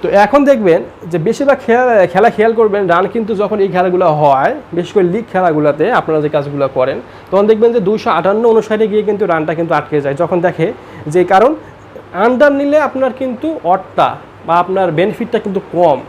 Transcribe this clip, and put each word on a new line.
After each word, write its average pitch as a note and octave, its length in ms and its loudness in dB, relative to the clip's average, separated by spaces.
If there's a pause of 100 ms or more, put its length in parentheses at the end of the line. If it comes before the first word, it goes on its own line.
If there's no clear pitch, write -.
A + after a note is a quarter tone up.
তো F#3+ 60 -4 (180)
এখন C#4+ 240 2
দেখবেন G3+ 300 4 (320)
যে F3 60 -4 (100)
বেশিরভাগ C4+ 380 0
খেলা, A#3+ 280 2 (200)
খেলা G#3 240 4
খেয়াল A3+ 220 2
করবেন, G#3 320 2
রান F3 140 2 (100)
কিন্তু A3+ 160 -4 (100)
যখন G#3 220 -4
এই G3 120 0
খেলাগুলো F#3 300 2 (160)
হয়, D3 320 2 (220)
বিশেষ F3 200 -6
করে F#3+ 180 2
লিগ - 200 -4
খেলাগুলোতে D3+ 520 0 (140)
আপনারা D#3 260 -2
যে D3 100 -2
কাজগুলো C#3+ 300 -2 (120)
করেন, C3+ 200 0 (320)
তখন G3 200 2
দেখবেন A3 260 4
যে A#3+ 120 2
দুইশো G#3+ 220 -2 (100)
আটান্ন G3+ 320 0
ঊনষাটে A3 400 0
গিয়ে G#3+ 180 0
কিন্তু G3+ 220 -2
রানটা D#3+ 280 -2
কিন্তু E3 200 -2
আটকে D3 260 -4
যায়। C#3 160 -4
যখন E3+ 240 0
দেখে E3 220 0 (460)
যে, F3+ 80 4 (100)
কারণ G#3 200 4 (760)
আন্ডার B3+ 340 4
নিলে C#4+ 180 0 (100)
আপনার C4 320 -2
কিন্তু C4 280 -6 (260)
অডটা E3+ 360 -2 (380)
বা E3 60 0 (100)
আপনার F#3+ 240 -2 (100)
বেনিফিটটা G#3 480 -2
কিন্তু G3 160 -4 (120)
কম D#3+ 360 2